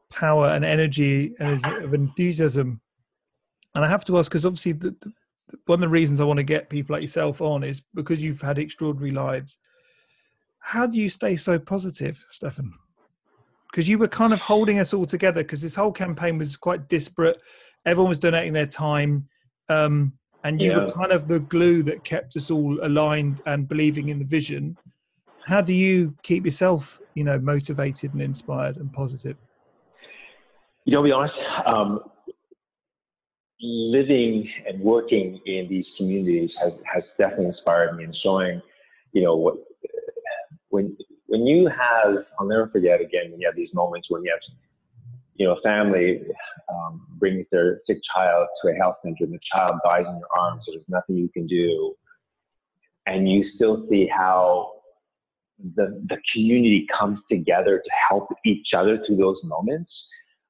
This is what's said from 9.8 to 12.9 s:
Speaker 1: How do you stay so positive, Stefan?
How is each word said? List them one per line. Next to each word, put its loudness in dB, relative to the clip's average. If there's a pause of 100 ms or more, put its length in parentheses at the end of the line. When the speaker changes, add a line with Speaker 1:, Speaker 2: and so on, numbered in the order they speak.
Speaker 1:
How -2
do -2
you 0
stay -2
so 0
positive, -8
Stefan? -10 (1000)